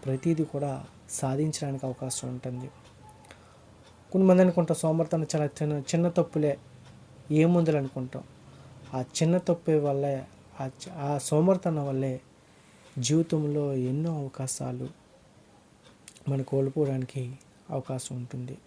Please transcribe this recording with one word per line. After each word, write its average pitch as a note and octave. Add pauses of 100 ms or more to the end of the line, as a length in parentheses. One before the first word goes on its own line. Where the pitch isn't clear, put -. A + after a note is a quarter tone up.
ప్రతిదీ D3+
కూడా C#3 (240)
సాధించడానికి C#3
అవకాశం C3
ఉంటుంది. B2+ (1400)
కొంతమంది F#3
అనుకుంటాం, E3+
సోమరితనం D#3+
చాలా D3+
చిన్న, D3+
చిన్న E3+
తప్పులే, D3+ (720)
ఏముందిలే D#3+
అనుకుంటాం. C3 (720)
ఆ C3
చిన్న E3
తప్పే E3+
వల్లే, C#3 (360)
ఆ C3+
చ-, -
ఆ C#3+
సోమరితనం D#3+
వల్లే C3+ (760)
జీవితంలో D3
ఎన్నో C#3+
అవకాశాలు C3 (1400)
మనం C3+
కోల్పోవడానికి C3+ (340)
అవకాశం C3+
ఉంటుంది. B2